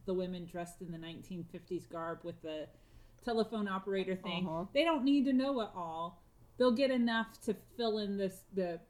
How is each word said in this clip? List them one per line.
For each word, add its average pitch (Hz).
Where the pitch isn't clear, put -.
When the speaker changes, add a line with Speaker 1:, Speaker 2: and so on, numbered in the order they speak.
Speaker 1:
the 190
women 180
dressed 175
in 175
the 165
nineteen 165
fifties 170
garb 165
with 170
the 156
telephone 220
operator 190
thing. 185
Speaker 2:
Uh-huh. 165
Speaker 1:
They 294
don't 311
need 277
to 277
know 262
it 202
all. 170
They'll 247
get 262
enough 233
to 202
fill 226
in 202
this, 190
the 175